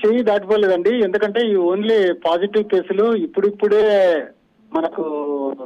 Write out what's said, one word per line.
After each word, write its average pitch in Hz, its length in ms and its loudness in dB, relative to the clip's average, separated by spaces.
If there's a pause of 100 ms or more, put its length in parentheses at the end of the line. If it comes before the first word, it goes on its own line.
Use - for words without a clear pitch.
చెయ్యి 233 180 2
దాటిపోలేదండి, 208 800 0
ఎందుకంటే 208 440 -2
ఈ 208 80 2
only 190 580 2 (140)
పాజిటివ్ 202 360 0
కేసులు 202 520 0
ఇప్పుడిప్పుడే 208 720 0 (840)
మనకు - 300 -4 (640)